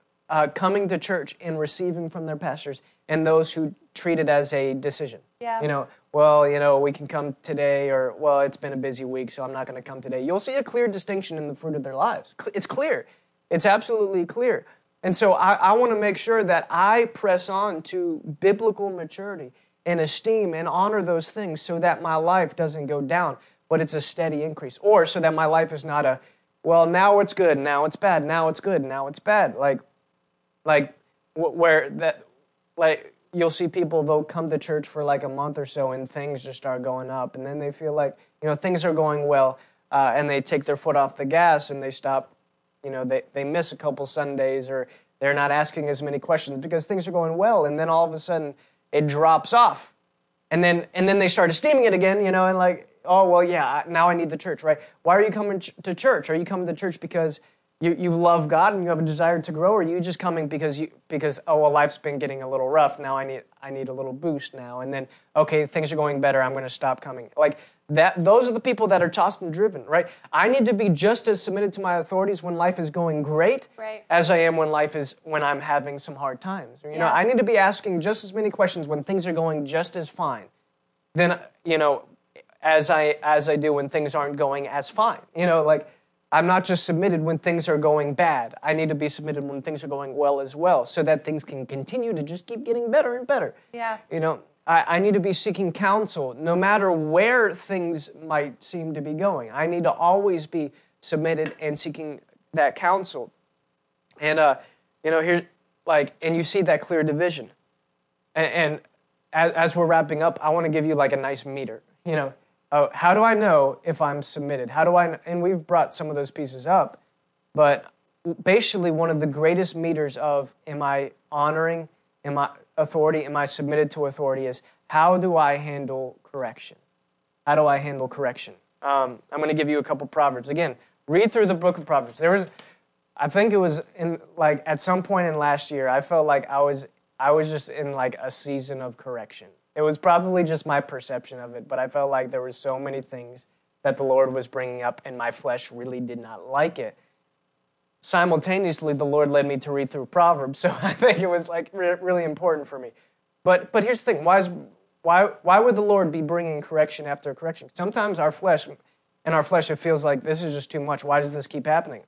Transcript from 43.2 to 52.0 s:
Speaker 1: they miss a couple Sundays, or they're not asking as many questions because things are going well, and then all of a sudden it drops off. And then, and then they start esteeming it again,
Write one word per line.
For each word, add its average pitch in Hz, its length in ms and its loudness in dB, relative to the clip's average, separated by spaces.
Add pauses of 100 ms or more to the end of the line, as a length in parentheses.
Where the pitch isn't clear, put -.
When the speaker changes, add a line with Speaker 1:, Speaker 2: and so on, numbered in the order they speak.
Speaker 1:
they 139 100 -6
miss 160 280 -4
a 131 60 -14
couple 143 280 -6
Sundays, 135 640 -4
or 131 180 -6 (320)
they're 139 140 0
not 143 180 0
asking 147 380 -2
as 135 120 -4
many 143 180 -6
questions 143 400 -2
because 160 260 -4
things 185 220 -4
are 170 40 -8
going 165 260 -2
well, 196 280 4
and 147 140 -2
then 160 100 -2
all 165 160 4
of 160 80 -2
a 160 60 -8
sudden 160 340 -4 (380)
it 151 160 2
drops 156 460 4
off. - 400 4 (580)
And 165 120 2
then, 175 300 2
and 185 140 2
then 196 120 4
they 190 80 4
start 175 240 4
esteeming 269 320 4
it 220 100 4
again, 190 320 2